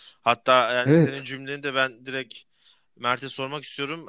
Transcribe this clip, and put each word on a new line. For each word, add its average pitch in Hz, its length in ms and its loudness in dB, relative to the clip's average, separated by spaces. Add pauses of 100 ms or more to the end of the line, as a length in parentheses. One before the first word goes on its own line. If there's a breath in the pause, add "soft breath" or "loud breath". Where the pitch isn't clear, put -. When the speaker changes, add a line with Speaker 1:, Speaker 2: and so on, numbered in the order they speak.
(220 soft breath)
Speaker 1:
Hatta 120 500 4
yani 123 200 0
Speaker 2:
Evet. 165 100 8
Speaker 1:
senin 139 220 0
cümleni 135 380 -10
de 139 120 -6
ben 131 180 0 (140)
direkt 131 280 -10 (640)
Mert'e 123 280 -4
sormak 139 340 -8
istiyorum. 143 460 -10